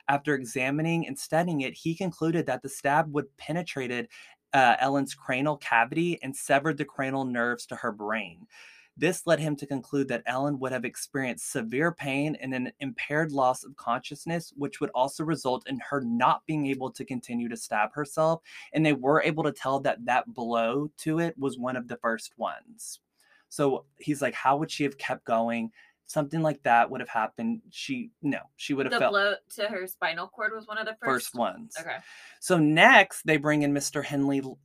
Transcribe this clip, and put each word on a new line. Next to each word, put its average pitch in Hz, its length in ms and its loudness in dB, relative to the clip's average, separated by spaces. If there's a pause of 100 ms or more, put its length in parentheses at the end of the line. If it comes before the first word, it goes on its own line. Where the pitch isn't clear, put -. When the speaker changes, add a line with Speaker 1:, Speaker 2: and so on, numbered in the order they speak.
Speaker 1:
After 143 260 0
examining 139 720 -2
and 139 120 -10
studying 160 440 0
it, 127 100 -4
he 165 220 -4
concluded 165 500 -2
that 127 160 -4
the 135 80 -10
stab 151 460 0
would 143 240 -2
penetrated, 131 720 -4 (440)
uh, 127 280 6
Ellen's 139 340 0
cranial 143 420 -2
cavity 143 680 0
and 131 140 -10
severed 143 400 0
the 147 80 -2
cranial 135 400 -4
nerves 120 420 -2
to 123 100 -10
her 113 160 -4
brain. 104 540 -6 (480)
This 170 320 -2
led 156 140 4
him 151 160 -2
to 139 100 -10
conclude 135 420 -2
that 117 180 -2
Ellen 131 320 -2
would 127 120 -2
have 123 140 -4
experienced - 680 -6
severe 131 420 0
pain 143 500 -4
and 131 100 -6
an 127 280 -4
impaired 147 520 -2
loss 127 320 2
of - 120 -18
consciousness, 147 800 -6
which 143 280 -6
would 139 80 -2
also 135 340 0
result 135 420 -2
in 131 120 -6
her 143 240 -4
not 123 420 2
being 151 220 -2
able 131 240 -4
to - 120 -12
continue 120 460 -6
to 113 80 -8
stab 110 380 -2
herself. 160 480 0 (320)
And 156 100 4
they 151 80 6
were 135 300 4
able 156 220 0
to 143 80 2
tell 135 280 -2
that 127 240 0
that 120 300 0
blow 117 640 0
to 160 220 0
it 170 180 -2
was 131 200 -2
one 127 180 -4
of 120 120 -8
the 120 80 -8
first 113 400 -4
ones. - 640 -10 (480)
So 139 380 0 (120)
he's 147 220 -2
like, 123 140 0
"How 139 240 2
would 156 120 -2
she - 140 -2
have - 140 -2
kept - 260 -6
going? 117 480 0 (320)
Something 156 380 -2
like 151 220 0
that 117 260 6
would 127 100 -6
have 120 80 -8
happened." 113 600 -2
She, - 400 -8 (100)
no, 135 200 -2 (160)
she - 180 -4
would 135 100 0
have 131 80 -2
Speaker 2:
The - 60 2
Speaker 1:
felt 135 140 4
Speaker 2:
blow 202 220 4 (200)
to 208 140 -2
her 190 180 -6
spinal 175 420 -4
cord 220 240 -6
was 220 140 -12
one 214 100 -10
of 220 80 -4
the 220 160 -8
Speaker 1:
first 127 280 0
Speaker 2:
first? - 60 -14
Speaker 1:
ones. 95 460 -4
Speaker 2:
Okay. 160 160 -8 (440)
Speaker 1:
So 180 180 4
next, 185 640 8
they 156 140 4
bring 151 240 2
in 143 100 2
Mister 143 300 -2
Henley, 139 400 0 (220)